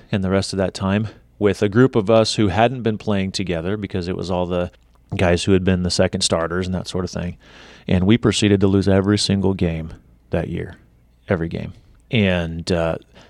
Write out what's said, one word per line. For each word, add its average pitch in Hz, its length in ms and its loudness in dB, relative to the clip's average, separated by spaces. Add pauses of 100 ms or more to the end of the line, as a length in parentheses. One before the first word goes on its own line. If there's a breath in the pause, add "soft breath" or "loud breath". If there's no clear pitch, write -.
(120 loud breath)
and 101 100 -2
the 92 80 -2
rest 95 220 0
of 98 60 -6
that 90 140 0
time 98 360 -2 (320 loud breath)
with 101 220 2
a 104 60 2
group 120 280 4
of 101 120 0
us 113 280 4
who 110 100 2
hadn't 113 380 0
been 107 120 0
playing 95 360 -2
together 90 440 -4
because 95 300 -6
it 90 100 -6
was 90 140 -6
all 90 160 0
the 87 240 -2 (460)
guys 87 280 2
who 101 80 2
had 92 120 4
been 90 180 2
the 87 80 -2
second 92 300 0
starters 87 460 -2
and 92 80 -6
that - 120 -6
sort 90 180 -6
of 87 60 -6
thing. 87 260 -8 (520 loud breath)
And 92 180 2
we 110 100 6
proceeded 101 440 2
to 98 80 4
lose 95 180 2
every 98 320 2
single 98 340 0
game 82 420 -4 (360)
that 87 180 -2
year. 87 280 -8 (520)
Every 82 200 -2
game. 82 240 -8 (360)
And, 87 600 -2
uh, 82 280 0 (320 soft breath)